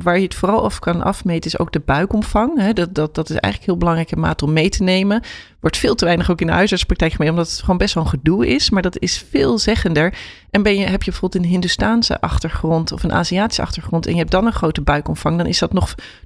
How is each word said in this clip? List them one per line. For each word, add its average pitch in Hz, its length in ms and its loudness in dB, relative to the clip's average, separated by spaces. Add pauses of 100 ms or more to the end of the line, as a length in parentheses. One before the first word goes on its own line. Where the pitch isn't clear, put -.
waar 175 140 2
je 196 60 2
het 175 120 -4
vooral 202 280 0
af 208 160 -4
kan 170 220 -2
afmeten 165 500 -2
is - 80 -6
ook 170 120 -2
de 151 80 -2
buikomvang. 208 800 0
Hè, 208 140 2
dat, 180 220 -2
dat, 151 200 -2
dat 156 140 -4
is 160 60 -4
eigenlijk - 300 -2
heel 175 120 0
belangrijk 165 340 0
in 165 80 -4
maat 160 220 0
om 151 120 0
mee 160 160 4
te 190 140 -2
nemen. 190 380 2 (380)
Wordt - 180 0
veel - 180 2
te 202 100 0
weinig 175 260 2
ook 170 100 0
in 170 60 0
de 160 60 2
huisartspraktijk 180 580 2
gemeten, 156 240 0
omdat 170 160 0
het - 100 -8
gewoon 180 160 2
best 196 160 0
wel 165 100 0
een - 60 0
gedoe 165 380 2
is. 269 220 0
Maar 196 120 2
dat 180 180 -2
is - 300 -4
veelzeggender. 208 840 2 (360)
En 202 140 2
ben 202 120 4
je, 196 100 0
heb 190 180 -2
je 190 80 -4
bijvoorbeeld 185 320 -2
een 170 60 0
Hindoestaanse 196 720 0
achtergrond 160 680 0
of - 120 -6
een 156 100 0
Aziatische 180 480 0
achtergrond - 440 -4
en - 60 -2
je 170 80 0
hebt 160 120 0
dan 190 140 4
een 226 80 2
grote 156 280 0
buikomvang, 151 560 0
dan 170 80 0
is 170 140 -2
dat 170 140 -2
nog, - 220 0 (300)